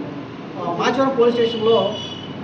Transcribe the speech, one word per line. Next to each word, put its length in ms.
ఆ, 200
మాచవరం 400
పోలీస్ 160
స్టేషన్లో 580